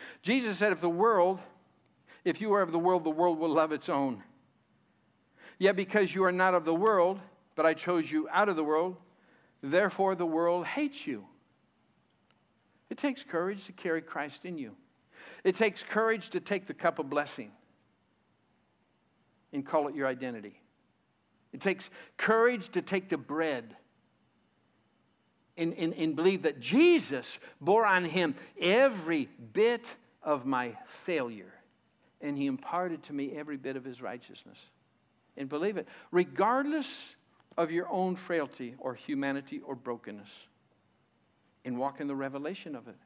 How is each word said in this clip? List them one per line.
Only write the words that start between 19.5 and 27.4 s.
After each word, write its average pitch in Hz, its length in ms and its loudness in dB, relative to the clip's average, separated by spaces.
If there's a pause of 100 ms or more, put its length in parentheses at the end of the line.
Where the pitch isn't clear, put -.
and 139 120 -4
call 151 240 0
it 139 60 -8
your 139 120 -2
identity. 123 540 -6 (920)
It 139 80 -12
takes 190 300 -4 (260)
courage 226 540 2
to 180 120 -2
take 190 260 -2
the 165 80 -2
bread 135 600 -4 (1800)
and, 165 180 -2
and, 165 200 -2
and 160 200 0
believe 175 280 2
that 143 180 0
Jesus 190 800 2 (220)